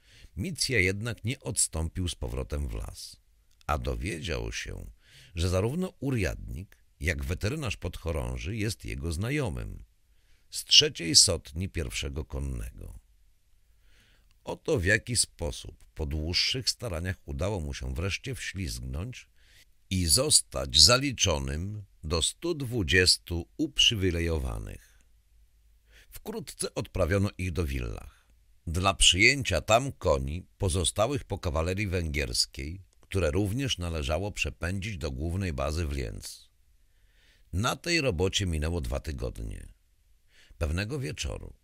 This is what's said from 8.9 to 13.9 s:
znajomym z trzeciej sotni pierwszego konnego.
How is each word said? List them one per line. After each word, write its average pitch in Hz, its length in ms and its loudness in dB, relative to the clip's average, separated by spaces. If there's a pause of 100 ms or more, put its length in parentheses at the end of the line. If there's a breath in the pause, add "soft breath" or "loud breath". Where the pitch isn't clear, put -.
znajomym 87 720 -4 (640)
z - 140 -8
trzeciej 156 520 4
sotni 87 520 4
pierwszego 71 560 -4
konnego. 58 720 -8 (1500)